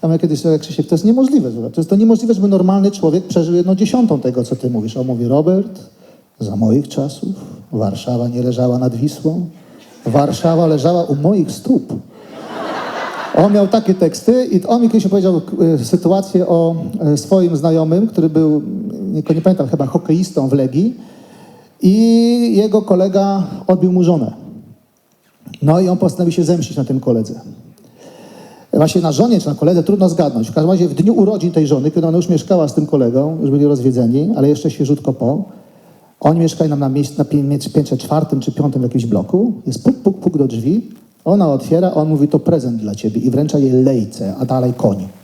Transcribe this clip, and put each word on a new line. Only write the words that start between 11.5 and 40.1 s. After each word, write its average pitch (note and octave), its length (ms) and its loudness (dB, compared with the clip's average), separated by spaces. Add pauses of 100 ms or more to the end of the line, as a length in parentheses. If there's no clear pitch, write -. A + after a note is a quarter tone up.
stóp”. - 400 -2 (1400)
On G3+ 160 4
miał G3+ 160 4
takie A3 260 2
teksty F#3+ 520 2
i F3+ 200 0
on A#3 160 2
mi A3+ 60 4
kiedyś A3 180 2
opowiedział, F#3+ 340 2 (400)
e, A2+ 40 -4
sytuację F3+ 640 0
o, E3 260 2 (260)
e, D3 160 2
swoim F3 400 2
znajomym, D#3+ 500 2
który E3 240 0
był, D#3 320 2 (500)
nie, D3+ 100 -4 (120)
nie D#3+ 80 0
pamiętam, F3+ 260 0
chyba C#3 180 -2
hokeistą D#3+ 640 -2
w B2 40 0
Legii C#3+ 420 0 (880)
i A#3 760 4
jego G#3 260 2
kolega G3 600 0 (240)
odbił F#3 260 2
mu F3+ 120 2
żonę. D#3+ 280 0 (1300)
No D#3+ 180 4
i F#3 80 2
on F3+ 100 2
postanowił E3+ 340 0
się E3+ 120 0
zemścić D#3+ 320 0
na C3+ 80 -2
tym C3 160 -2
koledze. A#2 400 -2 (1300)
Właśnie D#3+ 260 2
na D#3+ 120 0
żonie G3+ 280 2
czy - 80 -6
na C#3+ 60 -2
koledze E3 280 2
trudno F#3+ 260 2
zgadnąć. C#3 420 0
W - 40 -10
każdym D#3+ 160 2
razie F3 180 2
w C#3 60 -4
dniu F3+ 200 2
urodzin G3 380 2
tej D#3 140 2
żony, C#3 240 0
kiedy E3 160 -2
ona E3 100 2
już F3 120 0
mieszkała E3 400 2
z - 60 -8
tym D3+ 120 0
kolegą, C#3 540 0
już C#3+ 100 0
byli C#3+ 160 2
rozwiedzeni, B2+ 720 2
ale C#3 120 2
jeszcze D3 220 0
świeżutko C#3 420 -2
po, C3 300 -2 (800)
oni D#3+ 200 2
mieszkali D#3+ 300 0
nam C#3+ 100 -2
na C#3 80 0
miejscu, C3+ 300 -2
na D3+ 60 0
pię-, C#3+ 340 0 (160)
piętrze - 220 0
czwartym D3+ 440 -2
czy - 120 -6
piątym C3+ 280 -2
w B2 40 -2
jakimś A#2 220 -2
bloku, A2 460 0 (140)
jest A#2+ 180 -8
puk, C4+ 120 2
puk, G3 220 0